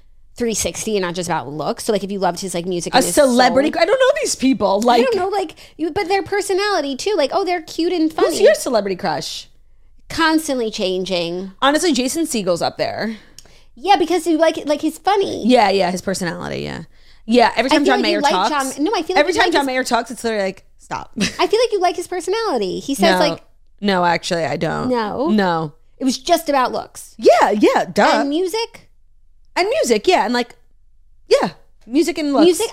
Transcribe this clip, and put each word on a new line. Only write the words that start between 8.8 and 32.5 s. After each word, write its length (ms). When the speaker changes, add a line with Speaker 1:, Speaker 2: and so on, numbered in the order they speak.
Speaker 2:
crush? 520
Speaker 1:
Constantly 600
changing. 800
Speaker 2:
Honestly, 320
Jason 320
Segel's 340
up 160
there. 400
Speaker 1:
Yeah, 220
because 300
you 100
like, 300
like, 160
he's 160
funny. 500
Speaker 2:
Yeah, 220
yeah, 200
his 120
personality, 640
yeah. 180
Yeah, 320
every 140
Speaker 1:
I 60
Speaker 2:
time 100
Speaker 1:
feel 80
Speaker 2:
John 80
Speaker 1:
like 80
you 60
Speaker 2:
Mayer 40
Speaker 1:
like 120
Speaker 2:
talks. 180
Speaker 1:
John, 80
no, 100
I 80
feel 140
like 40
Speaker 2:
Every 120
Speaker 1:
you 80
Speaker 2:
time 60
Speaker 1:
like 80
Speaker 2:
John 80
Speaker 1:
his 60
Speaker 2:
Mayer 160
talks, 260
it's 120
literally 220
like, 220
"Stop." 380
<laughs> 40
Speaker 1:
I 280
feel 140
like 120
you 80
like 160
his 120
personality. 720
He 140
says, 240
Speaker 2:
No. 80
Speaker 1:
like, 160
Speaker 2:
No, 240
actually, 400
I 140
don't. 320
Speaker 1:
No? 400
Speaker 2:
No. 420
Speaker 1:
It 80
was 140
just 320
about 220
looks. 440
Speaker 2:
Yeah, 360
yeah, 340
duh. 340
Speaker 1:
And 80
music? 540
Speaker 2:
And 120
music, 360
yeah, 200
and, 80
like, 200
yeah, 240
music 320
and 160
looks. 100
Speaker 1:
Music, 280